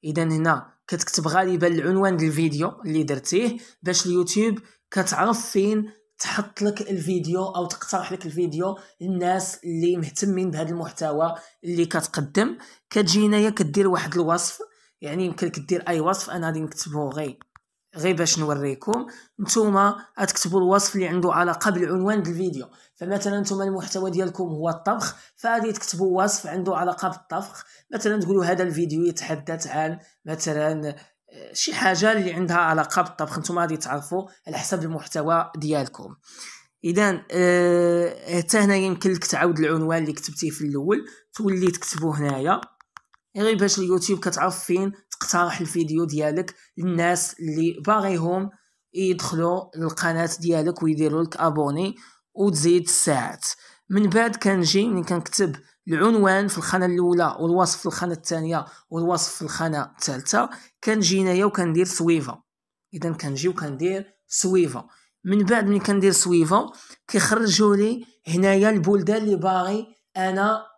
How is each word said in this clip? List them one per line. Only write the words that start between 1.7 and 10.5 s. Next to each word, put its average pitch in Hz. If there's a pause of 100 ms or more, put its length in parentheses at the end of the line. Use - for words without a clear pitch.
ديال 160
الفيديو 156
اللي 156
درتيه 180 (240)
باش 180
اليوتيوب 185 (320)
كتعرف 190
فين 214 (260)
تحط -
لك 208
الفيديو 180
أو 185
تقترح -
لك 185
الفيديو 175 (220)
للناس 185
اللي 170
مهتمين 185